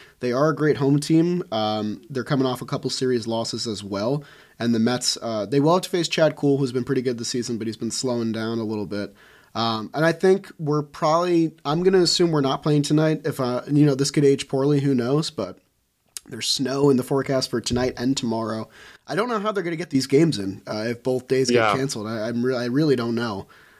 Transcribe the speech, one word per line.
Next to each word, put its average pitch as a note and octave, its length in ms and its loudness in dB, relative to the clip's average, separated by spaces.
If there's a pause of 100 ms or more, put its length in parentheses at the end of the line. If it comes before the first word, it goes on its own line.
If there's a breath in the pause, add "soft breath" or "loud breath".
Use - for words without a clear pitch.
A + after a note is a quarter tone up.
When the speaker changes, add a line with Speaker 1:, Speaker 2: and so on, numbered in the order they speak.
(200 loud breath)
Speaker 1:
They B2 120 -2
are C#3 180 2
a D3+ 60 0
great C#3+ 220 2
home C#3 220 2
team. E3+ 520 2
Um, G#2+ 560 -2
they're C3 160 -6
coming C3 220 0
off B2 160 -4
a C3 60 -10
couple C#3 240 -6
series B2 340 -2
losses A2+ 400 -4
as G2+ 180 -8
well. G#2+ 400 -4 (360 loud breath)
And A#2 160 0
the A2+ 40 2
Mets, B2 440 0
uh, A2 240 -4
they C#3 120 2
will D#3 140 4
have F3+ 100 2
to - 60 -12
face E3+ 180 -2
Chad D#3 280 2
Kuhl, C#3 240 2
who's C3 120 0
been B2 120 -4
pretty B2+ 180 0
good B2 160 -2
this A#2 120 -8
season, A#2+ 280 -4
but G#2+ 80 -6
he's A2 120 -6
been A#2 120 -6
slowing A#2 420 -2
down A2 280 -4
a A2+ 40 -4
little G#2+ 220 -4
bit. G2+ 300 -6 (400 soft breath)
Um, A2 400 -2
and D3+ 100 2
I E3 60 4
think F#3+ 480 2
we're D3+ 240 0
probably, E3 720 0 (100)
I'm D#3 160 0
gonna F#3 200 4
assume E3+ 280 4
we're D#3 120 2
not C#3 200 -2
playing D3 220 2
tonight. D#3 420 2
If, C#3+ 140 -4
uh, B2 320 -2
you D3 160 6
know, C#3 80 4
this C#3 160 0
could D3 140 2
age C#3 220 4
poorly, C#3 340 2
who C#3 120 2
knows? B2+ 380 0
But F#2 260 -8 (720)
there's A2+ 200 -8
snow C#3 420 2
in C3 80 6
the B2 60 0
forecast C3+ 480 0
for A#2 100 -2
tonight B2 360 -2
and C3 200 0
tomorrow. A2 500 -4 (400 loud breath)
I C3+ 60 -10
don't G#3+ 160 -2
know A3 100 -2
how G#3+ 120 -2
they're F#3+ 120 -4
gonna E3+ 120 -6
get D#3 160 -10
these C3 160 0
games C#3 320 4
in, G2 260 -8
uh, A2 220 -6
if A#2 160 -6
both B2+ 240 -2
days C3 240 2
get A#2+ 60 4
Speaker 2:
Yeah. A2 180 4
Speaker 1:
canceled. A#2+ 320 -4
I, A2+ 200 -6
I'm A#2+ 160 -2
re-, C3 120 0
I A#2+ 100 -4
really C#3 300 2
don't A#2 180 -2
know. A#2 320 -4 (340 soft breath)